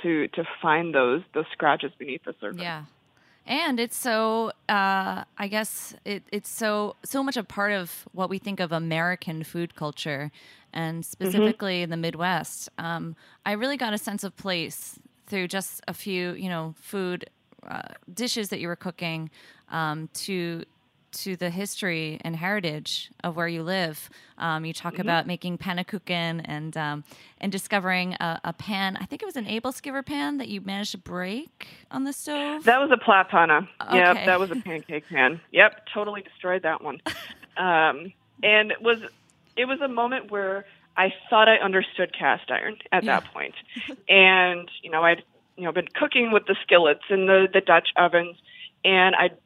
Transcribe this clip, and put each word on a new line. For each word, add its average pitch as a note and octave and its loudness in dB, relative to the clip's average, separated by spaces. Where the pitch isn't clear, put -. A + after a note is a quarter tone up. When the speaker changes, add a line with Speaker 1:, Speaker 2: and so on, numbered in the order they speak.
Speaker 1:
to, D#3+ 0
to E3 -6
find E3 2
those, C3 4
those D#3 -2
scratches C#3+ 0
beneath C3 -12
the - -10
surface. G#2+ -10
Speaker 2:
Yeah. E3 -8
And C#4 -2
it's A#3 -4
so, A3 0
uh, F#3+ 0
I G3+ -6
guess - -6
it, G3 -8
it's G#3 -6
so, G#3 -2
so C4+ -4
much C4+ -2
a A3 -4
part G3+ -4
of F#3 -6
what F3+ -4
we F#3+ -4
think G3 -8
of E3+ -2
American E3 -2
food E3+ -8
culture, D3 -6
and E3 -6
Speaker 1:
Mm-hmm. - -12
Speaker 2:
specifically G3 0
in E3 -6
the E3 -4
Midwest. E3 -4
Um, E3 -8
I G3+ -2
really C4 -2
got A3+ -4
a G#3 -8
sense G3+ -8
of F#3 -10
place - -6
through F#3 -4
just - -6
a F3+ -10
few, F3+ -6
you F#3 -8
know, D#3+ -6
food, F3+ -8
uh, - -10
dishes A3 -4
that G3 -6
you E3+ -6
were F3 -4
cooking, D#3+ -8
um, D#3+ -4
to, E3+ -6
to - -8
the F3 -4
history E3+ -6
and E3 -6
heritage E3+ -4
of E3+ -4
where E3+ -2
you E3 -4
live. E3+ -4
Um, D#3+ -4
you D#3+ -8
talk E3+ -6
Speaker 1:
Mm-hmm. - -6
Speaker 2:
about E3+ 0
making F3 -6
pannekuchen F3 -4
and, D#3 -8
um, D3 -6
and G3+ -2
discovering F#3 0
a, E3 -4
a E3+ -4
pan. F#3+ -4
I F#3 -8
think - -10
it - -8
was F#4+ -8
an A3 -6
Abelskiver C4 -6
pan C#4+ -4
that A#3+ -6
you G3+ -6
managed G3 -6
to G3 -12
break F#3 -8
on C4+ -4
the C#4 -4
stove. D4 -6
Speaker 1:
That A#3+ 6
was D4 2
a A#3+ 0
plat F#3+ 6
panna. E3 6
Yep, F3+ 8
Speaker 2:
Okay. F#3 -2
Speaker 1:
that F#3 6
was F#3 0
a D#3+ -4
pancake D#3+ -8
pan. D3+ 4
Yep, G3+ 6
totally G#3 -6
destroyed F#3 -4
that D#3+ -2
one. C#3 -8
Speaker 2:
<laughs> - -4
Speaker 1:
Um, E3 2
and G#3+ 6
it - -6
was, A3+ 2
it A#3+ 0
was C4 -2
a C#4 -2
moment A#3+ -2
where G3+ -4
I F#3+ 4
thought A3 8
I A3 10
understood F#3+ 0
cast C3+ 0
iron - -2
at F#3 4
Speaker 2:
Yeah. E3+ 2
Speaker 1:
that - -18
point. C#2 -8
And, F#3 8
you F3 -14
know, D#3+ 2
I'd, E3+ 6
you F#3 -10
know, E3 -2
been F3 -2
cooking B3 2
with G#3 4
the F#3+ 2
skillets D#3+ 6
and F#3+ 2
the, F#3+ 8
the F#3+ 4
Dutch E3+ 6
ovens, F3 4
and F#3+ 6
I F3+ 4